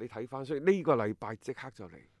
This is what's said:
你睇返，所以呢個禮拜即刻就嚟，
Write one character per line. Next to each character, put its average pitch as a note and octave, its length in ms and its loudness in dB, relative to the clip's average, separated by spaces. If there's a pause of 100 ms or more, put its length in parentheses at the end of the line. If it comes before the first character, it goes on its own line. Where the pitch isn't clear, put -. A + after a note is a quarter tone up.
你 A#2+ 80 -8
睇 A2+ 180 -8
返， C3+ 180 -8
所 C#3+ 120 -4
以 - 40 -4
呢 F#3 220 4
個 C#3+ 140 6
禮 G#2+ 220 2
拜 A2 180 -8
即 - 160 -10
刻 C3 220 -10
就 G#2+ 120 -14
嚟， E2+ 60 -16 (280)